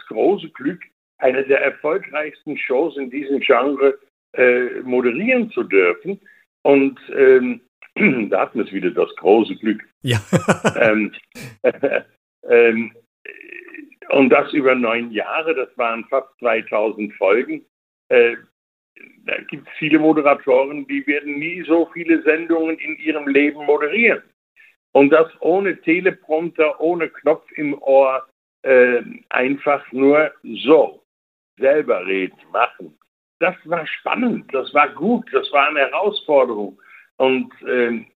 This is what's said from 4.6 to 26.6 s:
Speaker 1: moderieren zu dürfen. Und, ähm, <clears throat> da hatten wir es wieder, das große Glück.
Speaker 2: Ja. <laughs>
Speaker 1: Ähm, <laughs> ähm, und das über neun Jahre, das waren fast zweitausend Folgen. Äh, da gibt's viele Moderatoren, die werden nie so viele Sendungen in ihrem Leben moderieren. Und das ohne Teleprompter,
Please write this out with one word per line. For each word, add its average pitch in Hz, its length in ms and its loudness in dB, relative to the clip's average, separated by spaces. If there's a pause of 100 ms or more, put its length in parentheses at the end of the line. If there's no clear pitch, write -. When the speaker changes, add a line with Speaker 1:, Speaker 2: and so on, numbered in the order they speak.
Speaker 1:
moderieren 127 680 -2
zu 185 140 -4
dürfen. 175 560 0 (420)
Und, 139 360 4 (180)
ähm, 127 440 4 (340)
<clears throat> 131 360 0
da 98 120 0
hatten - 160 -6
wir 101 80 -2
es - 60 -16
wieder, 90 180 -4
das 82 260 -2
große 98 400 2
Glück. 107 260 -4 (200)
Speaker 2:
Ja. 120 160 0 (120)
<laughs> - 500 0
Speaker 1:
Ähm, 107 320 0 (500)
<laughs> 127 400 -2 (460)
ähm, 117 440 2 (1160)
und 135 200 4
das 143 220 2
über 131 220 2
neun 117 380 -2
Jahre, 123 420 -6
das 131 140 -6 (100)
waren 117 280 -4
fast 135 220 -4 (100)
zweitausend 110 760 -4
Folgen. 123 500 -2 (460)
Äh, 117 260 4 (880)
da - 120 -6 (120)
gibt's - 300 -14
viele 156 200 2
Moderatoren, 143 880 2
die 139 200 -6
werden 143 320 -4
nie 170 240 -8
so 160 300 0
viele 165 300 0
Sendungen 160 560 -2
in 151 180 -12
ihrem 151 320 -4
Leben 147 360 0
moderieren. 151 580 0 (720)
Und 139 180 6
das 160 180 4 (120)
ohne 185 400 -2
Teleprompter, 165 1000 -2